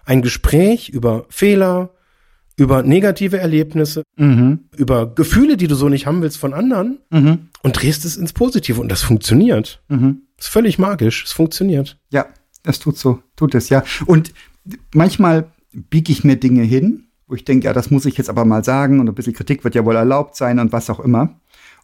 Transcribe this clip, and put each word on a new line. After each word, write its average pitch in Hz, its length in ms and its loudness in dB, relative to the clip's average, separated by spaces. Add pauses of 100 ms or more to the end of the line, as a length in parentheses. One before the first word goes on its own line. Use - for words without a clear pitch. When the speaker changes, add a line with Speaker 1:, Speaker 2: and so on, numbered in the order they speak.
Speaker 1:
ein 131 160 2
Gespräch 180 680 0
über 117 400 -2
Fehler, 185 600 0 (680)
über 131 260 2
negative 190 540 2
Erlebnisse, 156 680 -2 (140)
Speaker 2:
Mhm. 139 440 4 (140)
Speaker 1:
über 120 380 -2
Gefühle, 233 420 2
die 180 120 0
du 147 80 0
so 139 120 0
nicht 139 200 -2
haben 170 140 -2
willst 151 160 -4
von 139 160 -6
anderen 233 460 -2 (120)
Speaker 2:
Mhm. 160 380 2 (120)
Speaker 1:
und 131 200 -2
drehst 147 240 -2
es 165 120 -10
ins 170 160 -8
Positive. 190 480 -2
Und 110 80 -6
das 92 140 -4
funktioniert. 117 840 0
Speaker 2:
Mhm. 135 360 0 (140)
Speaker 1:
Ist - 100 -14
völlig 220 320 0
magisch. 185 460 -2
Es - 60 -12
funktioniert. 160 680 -2 (120)
Speaker 2:
Ja, 139 140 -2 (380)
das - 160 -4
tut 147 180 -4
so. 127 220 -2 (160)
Tut 156 200 0
es, - 140 -2
ja. 131 140 2 (240)
Und 160 260 2 (600)
manchmal 165 580 2 (200)
biege 156 400 -2
ich - 120 -2
mir 131 140 4
Dinge 127 260 2
hin, 135 400 0 (240)
wo 123 80 -10
ich - 100 -12
denke, 127 200 2
ja, - 80 0
das 123 180 -2
muss 139 140 2
ich 131 120 -4
jetzt - 120 -4
aber 117 160 -2
mal 110 180 2
sagen 139 360 2
und 117 100 2
ein 104 60 -6
bisschen 117 180 -6
Kritik - 300 -6
wird 117 120 -2
ja 113 100 2
wohl 113 100 2
erlaubt 135 400 0
sein 123 240 -2
und 113 120 0
was 117 180 -4
auch 107 100 -8
immer. 127 400 -2 (440)